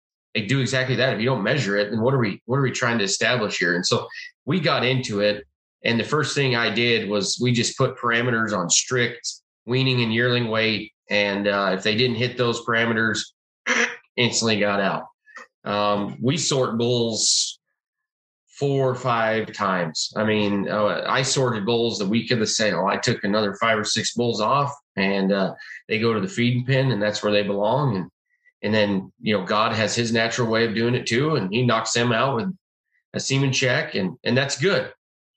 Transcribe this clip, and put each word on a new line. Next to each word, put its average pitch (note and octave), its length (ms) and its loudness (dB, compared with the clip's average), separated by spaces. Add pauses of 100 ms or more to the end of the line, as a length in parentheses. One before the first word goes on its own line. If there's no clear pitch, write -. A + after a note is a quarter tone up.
(340)
like, G#2+ 140 -4
do C3+ 120 0
exactly B2+ 360 -2
that? B2 180 2
If G2+ 60 -4
you A2+ 60 0
don't B2 180 0
measure A2 320 0
it, G#2 140 0
then A2+ 100 -2
what B2+ 140 2
are C3+ 40 2
we, G#2 280 -2
what B2 100 -2
are C#3 60 0
we B2 100 0
trying A#2 260 0
to G2+ 60 0
establish A2 540 0
here? F2 180 2
And F#2 100 -2
so A2 220 0 (360)
we F#3 140 0
got C#3+ 260 0
into A#2+ 360 0
it. G#2 260 0 (380)
And A2+ 160 2
the - 40 0
first D3+ 300 -2
thing C3 220 2
I A#2 140 0
did A2 380 0
was G2+ 320 -2
we B2 120 2
just A2+ 260 0
put B2+ 180 0
parameters A#2 600 0
on F2+ 120 -2
strict A#2+ 640 0 (360)
weaning B2+ 360 0
and A2+ 100 0
yearling A#2+ 360 2
weight. A2 420 0 (180)
And, G2+ 380 2
uh, G2 280 2
if F#2+ 100 -4
they G#2+ 100 2
didn't A#2 220 0
hit A#2+ 200 -2
those A#2+ 280 -2
parameters, A2+ 560 0 (480)
<clears throat> - 480 -4
instantly A2+ 420 0
got G2+ 220 0
out. F2+ 240 -2 (600)
Um, G#2 560 -2
we C3 180 0
sort B2 380 0
bulls A#2 840 0 (960)
four C#3 300 2
or B2+ 60 0
five A2 580 0
times. F2+ 640 -2
I G#2+ 80 0
mean, G#2 440 0
uh, G2 400 0
I B2 140 2
sorted A#2+ 440 0
bulls A#2 320 0
the G2+ 80 -2
week A2 240 0
of A#2+ 80 2
the G#2+ 80 0
sale. F#2+ 420 0
I G2+ 80 0
took A2+ 280 -2
another G2+ 300 0
five A2+ 220 0
or G#2+ 60 0
six - 320 -2
bulls A#2 260 0
off, C3 320 2 (220)
and, G2 380 2
uh, F#2+ 220 0 (340)
they A2 100 0
go A2+ 140 2
to G#2+ 80 -2
the F#2+ 80 -2
feeding B2 360 0
pen, C3 280 2
and G2+ 100 -2
that's G#2 220 -2
where G#2 80 2
they G#2 100 4
belong. G#2+ 540 0
And F2 140 -4 (520)
and G#2+ 100 0
then, G2+ 480 2
you G#2+ 160 0
know, F#2+ 80 -2
God G#2+ 280 0
has G#2+ 220 0
his A#2 180 -2
natural A#2 360 0
way A2+ 180 2
of G#2 80 -2
doing A#2 200 0
it B2 120 -2
too. C#3+ 300 2
And F#2+ 160 -2
he A#2+ 100 2
knocks A2 300 2
them A#2+ 200 2
out B2 240 0
with G2 200 -4 (580)
a C3 60 -4
semen C3+ 320 2
check, C3+ 420 0
and, F#2+ 300 -2
and A#2 120 2
that's C3+ 220 0
good. F3+ 340 0 (440)